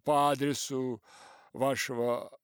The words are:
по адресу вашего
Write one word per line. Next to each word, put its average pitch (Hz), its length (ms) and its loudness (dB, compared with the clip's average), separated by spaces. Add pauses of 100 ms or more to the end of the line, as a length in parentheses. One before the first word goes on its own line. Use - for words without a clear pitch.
по 147 280 4
адресу 131 680 -2 (520)
вашего 120 920 -2